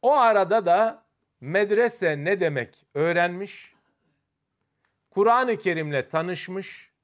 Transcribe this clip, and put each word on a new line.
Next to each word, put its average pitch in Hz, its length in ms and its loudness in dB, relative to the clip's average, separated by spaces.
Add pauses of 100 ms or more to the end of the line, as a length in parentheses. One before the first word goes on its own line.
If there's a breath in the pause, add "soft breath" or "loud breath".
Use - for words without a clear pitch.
O 262 120 2
arada 214 520 4
da 208 400 2 (360)
medrese 196 800 0
ne 185 160 -2
demek 143 540 -4
öğrenmiş, 175 800 -4 (1300)
Kur'an-ı 233 480 2
Kerim'le 156 520 -4
tanışmış 180 840 -8 (120)